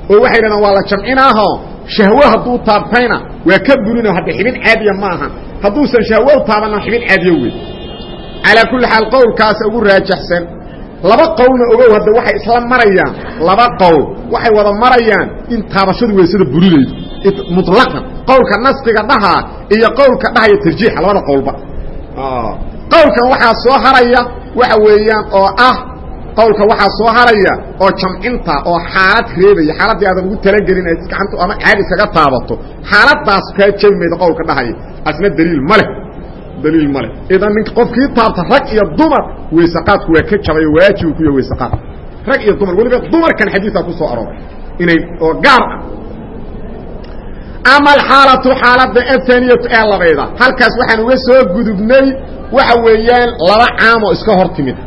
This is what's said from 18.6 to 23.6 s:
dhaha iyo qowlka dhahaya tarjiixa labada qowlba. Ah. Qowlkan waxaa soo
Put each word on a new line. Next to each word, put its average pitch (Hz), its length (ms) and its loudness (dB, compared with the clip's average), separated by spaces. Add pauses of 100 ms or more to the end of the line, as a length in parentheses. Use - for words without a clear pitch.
dhaha 202 320 0 (320)
iyo 220 240 2
qowlka 247 400 2
dhahaya 214 280 2
tarjiixa 170 420 0
labada 190 200 0
qowlba. 139 320 -2 (600)
Ah. 127 400 -6 (320)
Qowlkan 269 420 4
waxaa 240 280 2
soo 254 240 2